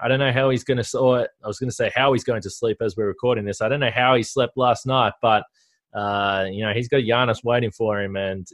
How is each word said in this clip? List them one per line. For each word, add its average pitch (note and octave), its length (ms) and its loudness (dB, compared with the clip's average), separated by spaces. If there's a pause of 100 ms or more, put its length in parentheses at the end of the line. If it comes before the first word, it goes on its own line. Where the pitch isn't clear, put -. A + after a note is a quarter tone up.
I A#2 60 -2
don't C3 100 2
know C3+ 140 0
how C3 180 2
he's B2 140 -2
gonna B2+ 160 0
s-, - 140 -6
or B2 340 2 (160)
I - 20 -8
was G#2+ 120 -8
gonna B2+ 120 -4
say A2 240 -2
how C3+ 180 4
he's A#2+ 120 0
going A2+ 180 -2
to F#2+ 80 -8
sleep A2 300 -2
as G2+ 160 -2
we're A2 100 -2
recording A2 380 -2
this. G2+ 160 -6
I A2 80 0
don't C#3 120 -2
know B2 100 0
how B2+ 260 4
he A#2 60 2
slept A#2+ 340 -2
last B2 280 2
night, B2+ 280 2 (100)
but, A2 220 4 (500)
uh, G2+ 560 -2
you G2+ 140 -6
know, G#2 100 0
he's A#2 140 -4
got C#3 140 2
Giannis A#2 420 0
waiting A#2 260 0
for G#2 320 -2
him. G2 140 -6
And F#2+ 360 -6